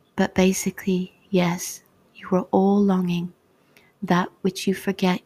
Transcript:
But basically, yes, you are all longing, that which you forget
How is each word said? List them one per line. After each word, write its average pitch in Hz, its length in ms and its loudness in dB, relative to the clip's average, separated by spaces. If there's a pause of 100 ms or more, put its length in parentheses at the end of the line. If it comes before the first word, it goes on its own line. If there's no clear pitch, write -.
(180)
But 196 180 0
basically, 185 800 0 (160)
yes, 175 540 -2 (300)
you - 200 -20
are 180 180 0
all 196 320 4
longing, 180 480 0 (720)
that 180 260 0 (120)
which - 260 -4
you 190 80 2
forget 190 500 -2